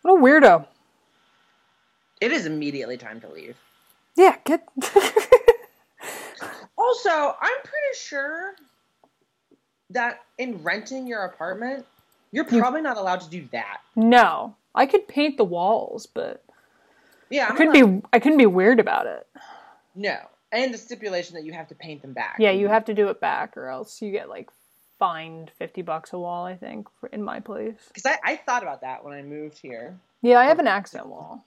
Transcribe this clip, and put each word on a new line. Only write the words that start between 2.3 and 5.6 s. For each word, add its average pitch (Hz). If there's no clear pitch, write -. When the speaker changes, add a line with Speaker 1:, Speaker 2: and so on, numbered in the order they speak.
Speaker 2:
is 269
immediately 143
time 113
to 101
leave. 80
Speaker 1:
Yeah, 359
get 320
<laughs> -